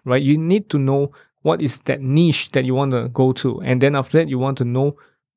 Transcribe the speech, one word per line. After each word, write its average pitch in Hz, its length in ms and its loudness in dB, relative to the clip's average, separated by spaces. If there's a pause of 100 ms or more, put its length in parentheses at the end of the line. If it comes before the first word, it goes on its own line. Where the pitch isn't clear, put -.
right? 127 180 0
You 143 140 4
need 180 320 0
to 151 100 -2
know 139 320 0 (300)
what 160 220 -2
is 131 240 -4
that 139 160 -2
niche 147 500 2
that 131 140 0
you 127 80 -2
wanna 127 340 -2
go 131 240 2
to. 123 300 -4
And 127 180 0
then 143 160 2
after 139 220 0
that, 160 100 2
you 131 100 -4
want 131 200 -2
to 131 80 -2
know 135 300 -2 (400)